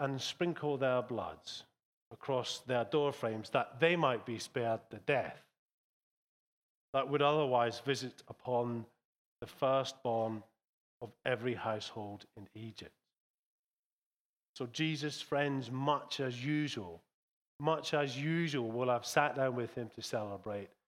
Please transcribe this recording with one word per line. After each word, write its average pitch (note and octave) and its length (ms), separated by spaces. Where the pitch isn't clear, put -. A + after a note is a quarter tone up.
and C3+ 200
sprinkle D3+ 560
their B2+ 260
bloods F#2+ 600
across - 540
their B2 180
doorframes C3+ 640
that B2 300
they E3+ 160
might C3 300
be A#2 120
spared A2+ 420
the A2 160
death B2+ 360
that C3+ 160
would C#3+ 140
otherwise B2+ 580
visit B2+ 480
upon A#2+ 560
the - 60
firstborn A#2 960
of A2+ 80
every B2 300
household G#2+ 720
in G2+ 180
Egypt. G#2+ 380
So B2+ 120
Jesus' D3 540
friends, C#3 500
much C#3 500
as B2 220
usual, C3+ 600
much D3+ 320
as C#3+ 240
usual, D3 540
will B2 180
have A#2+ 160
sat D3 320
down C3 200
with A#2 180
him A#2 200
to A2 80
celebrate G2+ 640